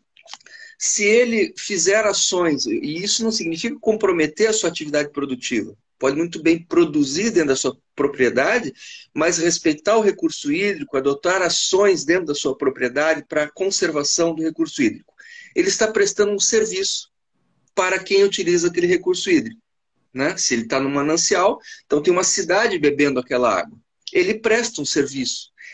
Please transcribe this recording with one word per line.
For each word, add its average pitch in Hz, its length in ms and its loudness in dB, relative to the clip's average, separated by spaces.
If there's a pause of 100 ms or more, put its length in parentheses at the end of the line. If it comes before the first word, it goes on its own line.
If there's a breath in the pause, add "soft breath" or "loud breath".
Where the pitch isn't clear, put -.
(760 loud breath)
se - 280 -2
ele 226 520 2
fizer 202 500 0
ações, 170 600 0
e 151 380 -4
isso 208 180 -2
não 226 80 0
significa 170 500 -6
comprometer 202 680 0
a 214 40 0
sua 196 160 -2
atividade 147 440 -4
produtiva, 131 640 -6 (220)
pode 139 160 0
muito 170 280 -6
bem 165 200 2
produzir 151 680 2
dentro 170 180 2
da 135 80 2
sua 131 180 -2 (200)
propriedade, 143 760 0 (440 loud breath)
mas 170 240 0
respeitar 165 580 0
o 220 60 4
recurso 165 500 0
hídrico, 175 420 -2
adotar 143 460 0
ações 185 640 2
dentro 170 220 0
da 147 80 -2
sua 139 200 -2
propriedade 139 720 0
pra 151 240 -2
conservação 165 840 0
do 160 80 -6
recurso 160 400 -2
hídrico. - 320 -2 (400 loud breath)
Ele 185 140 2
está 220 200 2
prestando 208 440 2
um 196 60 -2
serviço 196 720 -2 (640)
para 185 240 0
quem 196 260 2
utiliza 175 440 2
aquele 175 180 0
recurso 180 440 0
hídrico, 117 280 0 (540)
né? 147 240 -2
Se - 160 -2
ele 113 140 0
tá 135 120 0
no 135 120 -2
manancial, 160 680 2 (280 loud breath)
então 147 160 0
tem 185 100 4
uma 180 120 0
cidade 190 540 0
bebendo 143 400 2
aquela 123 400 0
água. - 200 -6 (340)
Ele 190 220 2
presta 226 480 -2
um - 20 -6
serviço. 131 680 -4 (240 loud breath)